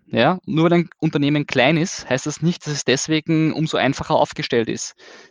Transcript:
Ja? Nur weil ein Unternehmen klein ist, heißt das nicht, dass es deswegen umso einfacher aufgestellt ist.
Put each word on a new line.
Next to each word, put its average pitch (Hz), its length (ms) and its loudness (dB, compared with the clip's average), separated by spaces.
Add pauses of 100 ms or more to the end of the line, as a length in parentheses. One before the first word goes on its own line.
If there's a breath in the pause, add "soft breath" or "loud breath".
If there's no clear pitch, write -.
Ja? 139 400 2
Nur 156 180 2
weil 170 80 4
ein 170 260 2
Unternehmen 147 480 0
klein 135 300 4
ist, - 320 -4
heißt - 160 -2
das 147 160 -8
nicht, 170 260 -2
dass 151 60 -4
es 143 120 -6
deswegen 156 680 0
umso - 240 -2
einfacher 131 380 0
aufgestellt 123 560 0
ist. - 240 -10 (360 loud breath)